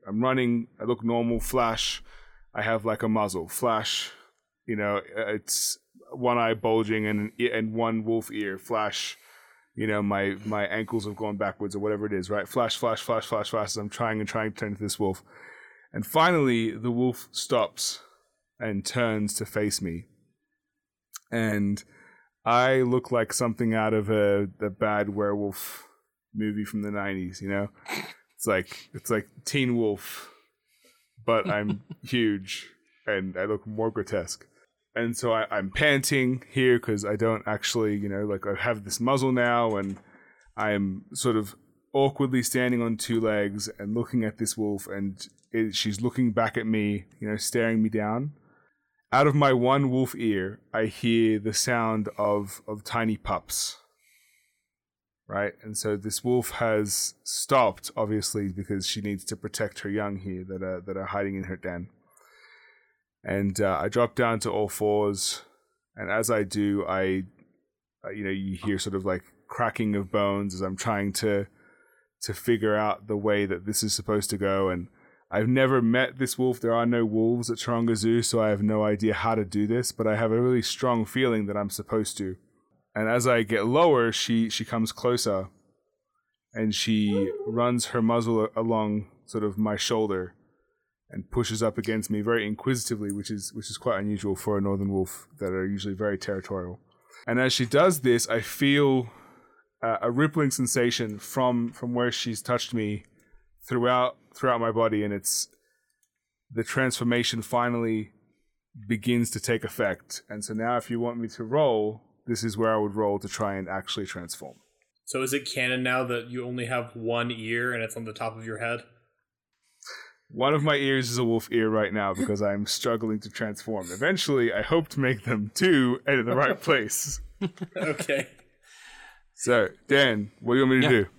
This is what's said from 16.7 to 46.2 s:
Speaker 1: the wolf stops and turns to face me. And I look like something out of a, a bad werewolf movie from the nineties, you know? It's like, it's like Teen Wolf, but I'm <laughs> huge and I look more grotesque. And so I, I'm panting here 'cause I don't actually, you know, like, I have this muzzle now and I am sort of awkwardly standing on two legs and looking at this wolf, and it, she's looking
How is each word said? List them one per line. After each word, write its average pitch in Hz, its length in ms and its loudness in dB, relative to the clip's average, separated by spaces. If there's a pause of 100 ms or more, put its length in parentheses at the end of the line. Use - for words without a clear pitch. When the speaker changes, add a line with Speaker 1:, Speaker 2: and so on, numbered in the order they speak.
Speaker 1:
the 110 200 -4
wolf 123 400 0
stops - 680 -2 (580)
and 104 260 -2
turns 110 500 0
to 107 100 -4
face 107 360 -2
me. 85 260 -6 (1200)
And 104 500 0 (640)
I 127 360 4
look 123 300 2
like 117 200 2
something 113 420 0
out 110 200 2
of 107 160 2
a, 101 400 4 (120)
a 104 80 -2
bad 104 400 0
werewolf 101 800 -4 (480)
movie 104 300 -2
from 104 160 -4
the 104 100 -4
nineties, 95 500 -4
you 98 60 -6
know? 101 220 0 (680)
It's - 120 -4
like, 92 460 -2
it's - 160 -10
like 107 180 0 (180)
Teen 127 320 0
Wolf, 107 520 -2 (960)
but 107 240 2
I'm 104 340 -2 (100)
<laughs> - 100 -20
huge 104 640 -2 (400)
and 95 300 -2
I 92 80 -2
look 104 200 -4
more 110 260 -2
grotesque. 98 540 -6 (480)
And 117 220 -2
so 120 160 0
I, 110 180 2
I'm 98 220 -2
panting 135 760 2
here 127 280 4
'cause 107 280 -2
I 104 100 -2
don't 113 320 2
actually, 107 480 0
you 101 140 -2
know, 98 160 -2
like, 101 200 -4
I 101 140 -2
have 113 240 -2
this - 160 -6
muzzle 131 320 2
now 120 460 2
and 98 200 -4 (600)
I 107 140 0
am 98 420 -2
sort 117 240 2
of 104 180 -4 (380)
awkwardly 135 500 2
standing 123 380 0
on 117 160 0
two 113 240 0
legs 104 480 0 (100)
and 104 140 -6
looking 117 320 0
at 104 120 -4
this 113 200 -4
wolf, 104 300 -2
and 98 380 -6 (280)
it, 110 220 0
she's 104 260 -2
looking 123 300 2